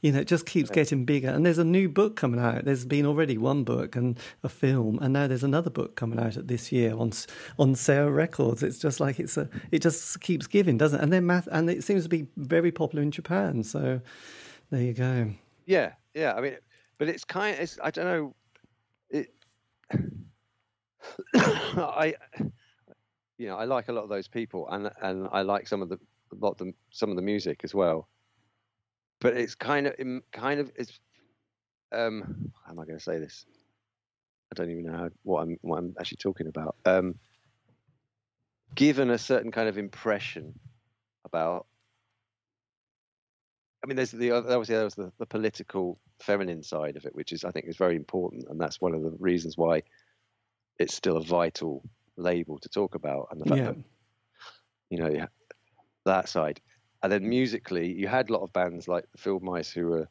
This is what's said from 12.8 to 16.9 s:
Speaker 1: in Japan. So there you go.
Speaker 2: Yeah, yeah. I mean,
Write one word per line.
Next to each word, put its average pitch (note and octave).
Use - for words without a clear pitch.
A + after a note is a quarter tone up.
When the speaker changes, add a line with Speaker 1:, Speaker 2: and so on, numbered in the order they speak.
Speaker 1:
in D3
Japan. E3+
So C3
there C3
you B2
go. B2
Speaker 2:
Yeah, D3
yeah. D3
I G#2+
mean, C3+